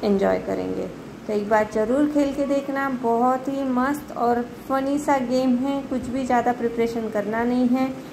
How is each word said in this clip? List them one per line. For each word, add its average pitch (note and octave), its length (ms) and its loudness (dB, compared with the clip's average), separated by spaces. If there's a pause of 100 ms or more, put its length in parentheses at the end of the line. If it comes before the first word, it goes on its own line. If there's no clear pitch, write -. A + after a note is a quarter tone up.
enjoy F#3+ 340 4
करेंगे। F#3 680 -4 (200)
तो A3 60 -4
एक G#3 160 -2
बार G#3+ 240 4
ज़रूर B3+ 380 2
खेल C#4+ 240 2
के C#4+ 120 0
देखना, C#4 420 0
बहुत B3+ 600 2
ही C4+ 160 -2
मस्त C4 520 -2
और A#3+ 260 2
funny C4+ 560 -2
सा C#4+ 200 2
game B3+ 380 2
है, C#4 260 0
कुछ B3+ 180 -4
भी C4 260 -4
ज़्यादा B3 260 2
preparation A#3 560 -2
करना G#3+ 360 -2
नहीं B3 240 2
है C4 260 2 (180)